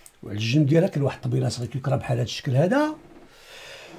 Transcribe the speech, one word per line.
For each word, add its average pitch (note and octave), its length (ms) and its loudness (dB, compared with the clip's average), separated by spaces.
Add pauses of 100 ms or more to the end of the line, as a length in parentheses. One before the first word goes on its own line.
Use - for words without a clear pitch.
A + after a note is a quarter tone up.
(240)
وعلى G2+ 140 -8
الجنب B2 280 4
ديالها D#3+ 220 4
كاين - 160 -2
واحد - 120 -2
الطبيله B2+ 340 -2
صغير A#2+ 200 -4
كيكرا C3 260 -2
بحال B2 220 -2
هاد A#2+ 80 -2
الشكل - 300 -4
هذا، C4+ 400 2 (1040)